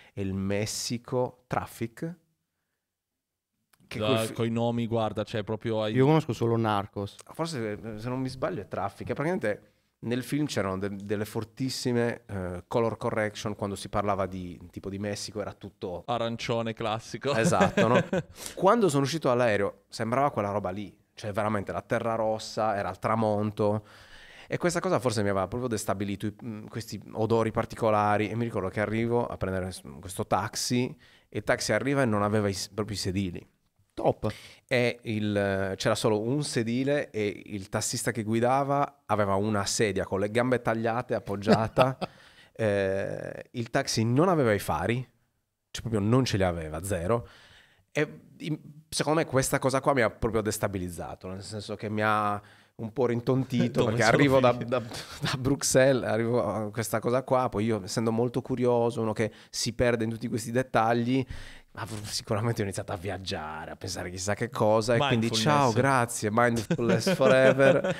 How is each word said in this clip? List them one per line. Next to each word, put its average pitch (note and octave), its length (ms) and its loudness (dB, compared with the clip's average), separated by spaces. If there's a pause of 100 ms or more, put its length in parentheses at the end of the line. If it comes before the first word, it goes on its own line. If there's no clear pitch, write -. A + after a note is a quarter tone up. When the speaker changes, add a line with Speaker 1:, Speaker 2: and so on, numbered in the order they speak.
(140)
Speaker 1:
e G2+ 80 -6
il G2 120 -2
Messico, A2+ 1120 -2
Traffic. C3 680 -6 (1700)
Che - 120 -8
Speaker 2:
Da, G#2+ 60 -2
Speaker 1:
quel A2 220 2
fi- - 60 -6
Speaker 2:
coi A#2 160 -2
nomi, A#2 380 0
guarda, G#2+ 380 0
cioè G#2+ 180 -4
proprio A2 400 -2
hai A2 100 -2
Speaker 3:
Io B2+ 120 6
conosco D#3 260 4
solo A#2 240 0
Narcos. G#2 600 -2 (160)
Speaker 1:
Forse, D3 400 -6
eh, G#2+ 260 -10
se A2+ 80 -8
non B2+ 140 -4
mi C3 80 -4
sbaglio, B2+ 320 -6
è F#2+ 80 -10
Traffic. G2+ 400 -6
E B2 40 0
praticamente C#3 600 -2 (300)
nel A#2+ 200 -2
film D3 220 -2
c'erano G2 320 -2
de-, G2+ 180 -4
delle G#2 300 -4
fortissime, A#2 1000 -2
eh, F2+ 420 -6
color A2+ 260 0
correction. G#2+ 580 -4
Quando G2+ 220 -6
si F#2+ 140 -10
parlava G2+ 380 0
di, F2+ 300 -8 (140)
tipo, - 180 -10
di G2 80 -6
Messico G#2 440 -6
era F#2 120 -6
tutto F#2 520 -10
Speaker 2:
Arancione A#2 680 -2
classico. A2+ 600 -4
Speaker 1:
Esatto, A2+ 520 4
no? B2 140 4 (260)
Speaker 2:
<laughs> - 280 -14
Speaker 1:
Quando G#3 320 4
sono C#3 160 2
uscito D3 240 -2
dall'aereo A2 600 2
sembrava B2+ 420 0
quella G2+ 200 -2
roba G2 180 -2
lì. F#2+ 280 -10 (160)
Cioè G#2+ 200 -10
veramente G#2 400 -2
la F2+ 80 -4
terra A2 340 -2
rossa, A2 600 0
era G2 100 -2
al F#2+ 100 -8
tramonto. G#2+ 880 2 (640)
E C3+ 100 -6
questa F3 220 0
cosa G3+ 200 2
forse A2+ 220 0
mi G2+ 80 2
aveva F#2+ 200 0
proprio B2 200 -4
destabilito, G2+ 580 -2
i, G#2 140 -6
mm, A2+ 260 -10
questi A2 320 -10 (120)
odori A2 400 2
particolari. G#2+ 800 2
E G#2+ 80 -4
mi A#2+ 80 0
ricordo G#2+ 240 -4
che A2 100 -4
arrivo A2+ 480 0
a - 80 -6
prendere F#2+ 380 -4
s-, - 80 -14 (180)
questo G2 260 -8
taxi, A#2+ 600 0 (420)
e - 120 -10
il G#2+ 40 -8
taxi B2 300 0
arriva C3+ 300 2
e - 20 2
non G#2 180 2
aveva G#2 240 2
i G2 60 0
s-, - 160 -8
proprio G#2 260 -4
i - 40 -6
sedili. F#2 460 -2 (480)
Speaker 3:
Top. - 400 0 (340)
Speaker 1:
E A#2+ 360 0
il, G2+ 720 0
c'era A2 200 2
solo G#2+ 260 2
un C3+ 220 0
sedile C3 680 0
e G#2 380 -2
il G2 200 -8
tassista A2+ 440 -4
che G#2+ 120 -2
guidava C3 840 0
aveva G2+ 300 2
una G2+ 300 0
sedia F#2+ 400 0
con F#2+ 160 -2
le G#2+ 100 0
gambe A#2+ 300 2
tagliate, A2+ 520 -2
appoggiata. A2 840 2
Speaker 3:
<laughs> - 80 -8 (460)
Speaker 1:
Eh, G2 1000 -2
il A#2+ 180 -6
taxi C3 340 0
non C3 260 4
aveva C#3 240 4
i G2 60 2
fari, F2+ 360 -2 (760)
cioè - 100 -8
proprio A2+ 180 -2
non A#2 260 4
ce G#2+ 120 0
li F#2+ 60 2
aveva, E2 400 -2
zero. G2+ 440 -2 (640)
E - 280 -2 (200)
in-, D#3+ 200 -4 (300)
secondo D3+ 300 0
me D#3 60 2
questa C3+ 340 2
cosa C3 220 2
qua D3 120 2
mi C3 80 4
ha G#2+ 80 4
proprio A2 320 -2
destabilizzato, G2 880 -4
nel F#2+ 140 -10
senso G#2 320 -10
che G#2 140 -6
mi G#2+ 140 -2
ha G#2+ 360 2 (360)
un A2 180 -10
po' B2+ 140 2
rintontito, A#2+ 720 2
Speaker 2:
<laughs> A#2 40 4
Dove A2+ 80 2
Speaker 1:
perché A2+ 120 2
Speaker 2:
sono A2+ 120 6
Speaker 1:
arrivo C3+ 240 6
da, B2 120 6
Speaker 2:
finiti? A#2+ 180 -2
Speaker 1:
da, B2 100 0
da - 600 -8
Bruxelles, C3 720 4
arrivo A2+ 360 2
a G#2 260 -2
questa A2 280 -2
cosa B2 240 0
qua, B2+ 260 2
poi G#2 160 0
io A2 180 0
essendo A2+ 280 0
molto A#2+ 300 0
curioso, A#2+ 600 2
uno G#2+ 120 0
che G#2+ 180 -2 (180)
si - 240 -4
perde A#2+ 300 2
in A2+ 80 -2
tutti A2+ 160 -8
questi A#2 240 -4
dettagli, A#2+ 720 2 (480)
ma - 140 -10 (160)
sicuramente A2+ 580 -2
ho - 40 2
iniziato G2 260 -6
a G2+ 60 -6
viaggiare, E2+ 760 -8
a - 60 -12
pensare F#2 340 -8
chissà F#2+ 220 -2
che A2+ 160 -4
cosa, A2 460 4
e - 20 6
quindi A#2 300 2
Speaker 2:
Mindfulness. A2 180 0
Speaker 1:
ciao, C#3+ 260 4
grazie, A#2+ 580 2
mindfulness A#2 840 2
forever. C3+ 880 6